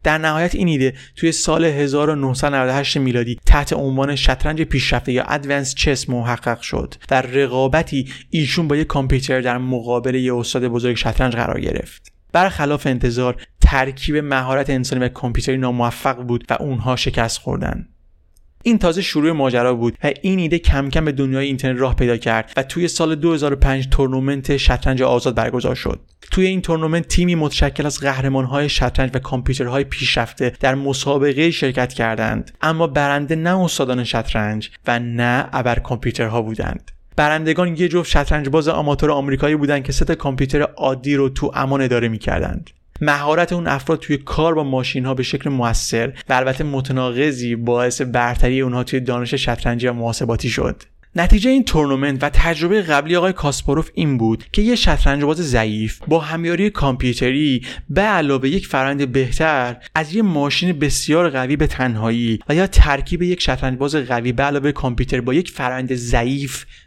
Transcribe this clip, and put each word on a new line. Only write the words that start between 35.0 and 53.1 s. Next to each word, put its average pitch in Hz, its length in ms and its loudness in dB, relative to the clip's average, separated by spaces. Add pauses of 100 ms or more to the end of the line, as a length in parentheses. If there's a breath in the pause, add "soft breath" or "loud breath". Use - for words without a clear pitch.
ابرکامپیوترها 120 880 -2
بودند. - 500 -6 (240)
برندگان 160 600 0
یه 175 100 0
جفت 165 220 0
شطرنج 143 400 2
باز 151 180 2
آماتور 151 440 0
آمریکایی 139 440 0
بودند 143 280 0
که 135 80 -4
سه - 140 2
تا 170 100 0
کامپیوتر 139 460 -2
عادی 139 540 -2
رو 135 140 2
تو 135 240 -4
امان 135 280 0
اداره 120 260 2
می‌کردند. - 600 -4 (320)
مهارت 151 520 0
اون 170 140 -2
افراد 139 320 -2
توی 147 180 -2
کار 156 380 0
با 156 80 0
ماشین‌ها 131 500 -2
به 127 100 -2
شکل 139 260 -4
مؤثر 117 640 -2 (160 loud breath)
و 135 40 4
البته 131 300 0
متناقضی 131 920 -2
باعث 120 460 0
برتری 127 600 2
اونها 123 220 -2
توی 131 160 -2
دانش 123 340 -4
شطرنجی 123 540 -2
و 120 60 0
محاسباتی 117 560 -2
شد. - 340 -4 (320)
نتیجه 196 360 6
این 269 120 4
تورنمنت 139 600 0
و 147 100 0
تجربه 170 480 4
قبلی 156 340 2